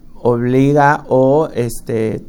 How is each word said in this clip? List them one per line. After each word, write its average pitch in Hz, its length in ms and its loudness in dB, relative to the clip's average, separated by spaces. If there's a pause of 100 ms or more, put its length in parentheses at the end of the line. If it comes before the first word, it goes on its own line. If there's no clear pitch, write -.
(240)
obliga 135 840 2
o, 135 460 2
este, 113 760 -4